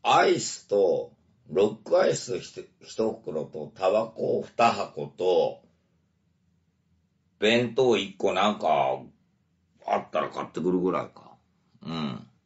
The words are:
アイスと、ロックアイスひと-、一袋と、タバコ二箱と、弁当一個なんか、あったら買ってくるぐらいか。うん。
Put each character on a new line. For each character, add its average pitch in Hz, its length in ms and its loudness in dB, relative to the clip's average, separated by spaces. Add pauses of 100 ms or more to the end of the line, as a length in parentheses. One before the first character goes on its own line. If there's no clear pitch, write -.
ア 143 240 4
イ 175 140 2
ス - 280 -10
と、 95 440 2 (380)
ロ 98 320 0
ッ - 40 -20
ク 175 140 2
ア 185 60 4
イ 160 100 2
ス 95 220 -8
ひ - 160 -14
と-、 90 80 -14 (180)
一 110 320 -4
袋 76 320 -8
と、 73 300 -12
タ 92 160 0
バ 110 160 2
コ - 360 -4
二 117 300 2
箱 95 340 -6
と、 85 540 0 (1800)
弁 117 340 2
当 123 240 4
一 95 160 -6
個 98 180 -2
な 98 200 2
ん 98 60 -6
か、 69 440 0 (840)
あ - 120 0
っ - 120 -8
た 80 100 -2
ら 73 100 -4
買 73 140 -8
っ - 40 -10
て - 120 -10
く 87 100 0
る 92 80 2
ぐ 90 140 0
ら 71 100 -4
い 57 60 -12
か。 - 280 -20 (460)
う 78 100 -10
ん。 76 340 -8 (200)